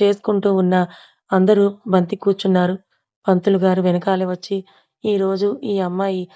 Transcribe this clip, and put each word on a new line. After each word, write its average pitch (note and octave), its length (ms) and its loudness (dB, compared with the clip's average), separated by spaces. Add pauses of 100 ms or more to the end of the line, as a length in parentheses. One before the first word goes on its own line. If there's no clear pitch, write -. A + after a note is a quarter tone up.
చేసుకుంటూ G3+ 520 0
ఉన్న F#3 320 2 (460)
అందరూ G3+ 420 2 (140)
బంతి F#3 280 0
కూర్చున్నారు. F#3+ 640 0 (500)
పంతులు F#3+ 300 2
గారు F#3 240 2
వెనకాలే F#3 420 0
వచ్చి, F#3 400 -6 (400)
ఈరోజు G3+ 600 -2
ఈ G3+ 140 -4
అమ్మాయి F#3 560 -4